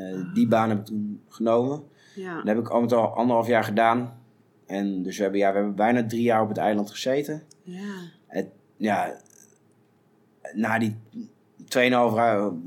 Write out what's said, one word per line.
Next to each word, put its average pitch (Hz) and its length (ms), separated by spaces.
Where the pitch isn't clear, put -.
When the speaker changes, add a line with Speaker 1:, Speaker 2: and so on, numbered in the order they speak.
Speaker 1:
eh, 92 100
Speaker 2:
Ah. 90 140
Speaker 1:
die 117 140
baan 110 220
heb 107 100
ik 107 60
toen 104 440
genomen. 120 540
Speaker 2:
Ja. 185 200
Speaker 1:
Dat 147 120
heb 107 100
ik 117 120
al 120 120
met 117 120
al 113 140
anderhalf 117 400
jaar 113 160
gedaan. 113 560
En 98 380
dus 92 140
we 107 60
hebben, 98 160
ja, 98 120
we 98 60
hebben 101 180
bijna 117 300
drie 117 160
jaar 113 200
op 107 80
het 104 80
eiland 104 340
gezeten. 147 520
Speaker 2:
Ja. 190 300
Speaker 1:
Het, - 200
ja, 92 440
na 110 260
die 110 160
tweeënhalf 123 480
jaar, 107 360